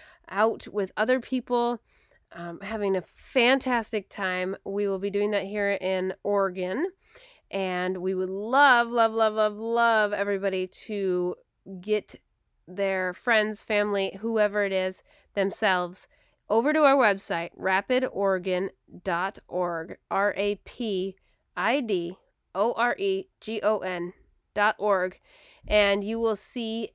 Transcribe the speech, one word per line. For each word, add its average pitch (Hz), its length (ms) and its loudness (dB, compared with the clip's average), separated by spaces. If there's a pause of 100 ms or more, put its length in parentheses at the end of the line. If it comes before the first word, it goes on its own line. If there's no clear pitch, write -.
(280)
out 208 440 0
with 196 260 -2
other 247 220 2
people, 240 600 -2 (520)
um, 175 300 -12
having 202 340 -2
a 180 80 -2
fantastic 240 1080 0
time, 185 460 -4 (100)
we 202 220 -2
will 190 100 0
be 196 140 -4
doing 208 200 0
that 202 120 0
here 202 360 -2
in 185 340 -2 (100)
Oregon. 196 640 0 (640)
And 185 460 -2
we 185 180 -2
would 185 140 -2
love, 240 580 4
love, 226 240 4
love, 220 220 2
love, 214 200 2
love 226 600 2
everybody 190 520 -2 (200)
to 185 500 -2 (440)
get 208 360 -4 (500)
their 185 480 -2
friends, 214 460 0
family, 202 640 0
whoever 208 420 2
it 196 80 -2
is, 190 320 -2 (320)
themselves, 190 720 0 (420)
over 233 220 4
to 311 80 4
our 285 160 6
website, 196 640 0
rapid 208 520 0
oregon 185 600 0 (340)
dot 185 340 -2 (120)
org, 170 480 -4 (120)
R 196 280 2
A 208 260 0
P 190 540 -4 (400)
I 233 240 0
D 180 340 -2 (400)
O 220 180 2
R 240 240 0
E 190 280 -2 (160)
G 220 200 -6
O 214 180 2
N 180 340 -6 (400)
dot 208 260 2
org, 190 400 0 (480)
and 202 380 4
you 226 140 -4
will 220 180 0
see 226 580 -6